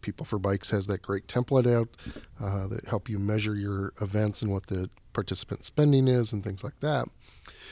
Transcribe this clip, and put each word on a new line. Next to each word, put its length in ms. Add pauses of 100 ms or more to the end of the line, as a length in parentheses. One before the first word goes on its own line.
People 260
for 100
Bikes 320
has 180
that 140
great 260
template 380
out, 240 (500)
uh, 280
that 200
help 220
you 80
measure 380
your 440
events 440
and 80
what 160
the 240 (200)
participant 540
spending 420
is 240
and 120
things 200
like 180
that. 260 (640)